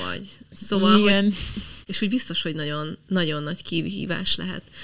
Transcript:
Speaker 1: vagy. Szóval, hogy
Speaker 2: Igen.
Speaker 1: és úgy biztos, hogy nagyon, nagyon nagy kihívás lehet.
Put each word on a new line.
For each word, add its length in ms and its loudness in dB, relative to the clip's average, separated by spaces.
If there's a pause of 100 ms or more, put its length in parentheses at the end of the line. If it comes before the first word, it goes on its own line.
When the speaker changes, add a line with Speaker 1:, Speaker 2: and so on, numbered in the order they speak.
Speaker 1:
vagy. 140 -6 (340)
Szóval, 360 4
hogy 100 8
Speaker 2:
Igen. 320 6 (520)
Speaker 1:
és 160 -4
úgy 80 2
biztos, 320 -2
hogy 140 -4
nagyon, 420 -6 (100)
nagyon 360 0
nagy 200 -6
kihívás 720 -2
lehet. 260 -8 (220)